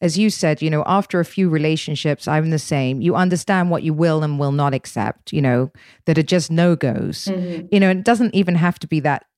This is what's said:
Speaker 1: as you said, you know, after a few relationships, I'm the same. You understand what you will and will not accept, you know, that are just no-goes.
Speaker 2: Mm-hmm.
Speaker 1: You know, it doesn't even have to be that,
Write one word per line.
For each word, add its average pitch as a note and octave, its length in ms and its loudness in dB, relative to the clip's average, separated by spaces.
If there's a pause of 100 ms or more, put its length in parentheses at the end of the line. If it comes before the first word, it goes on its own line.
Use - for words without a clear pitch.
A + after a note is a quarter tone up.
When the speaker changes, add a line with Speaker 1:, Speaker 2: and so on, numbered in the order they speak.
Speaker 1:
as E3 160 0
you G#3+ 120 2
said, D#3 320 0
you D#3 80 0
know, D3+ 160 0
after F#3+ 340 0
a E3 60 2
few F#3 240 0
relationships, D#3 800 -2
I'm D#3 240 2
the D#3 80 0
same. C3 420 -2
You F3 140 0
understand F3+ 540 0
what E3+ 140 -2
you D#3 100 0
will D#3 300 2
and D3 160 -2
will C#3+ 140 0
not C#3+ 200 0
accept, - 600 -6
you D3+ 80 0
know, C3 300 0 (340)
that D#3+ 120 2
are D#3 60 4
just E3 280 0
no-goes. D#3+ 760 0
Speaker 2:
Mm-hmm. F3 460 -6
Speaker 1:
You G3+ 100 4
know, F#3+ 80 4
it F#3+ 140 -2
doesn't A#3 300 2
even F3+ 220 2
have F3 240 0
to - 80 -14
be D#3 140 -2
that, C#3+ 240 -2 (120)